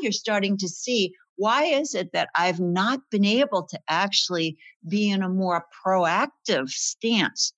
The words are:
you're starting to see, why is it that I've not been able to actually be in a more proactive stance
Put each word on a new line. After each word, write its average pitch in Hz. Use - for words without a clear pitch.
you're 269
starting 202
to 190
see, 190
why 233
is 302
it 180
that 170
I've 175
not 185
been 202
able 214
to -
actually 165
be 208
in 196
a 185
more 185
proactive 185
stance -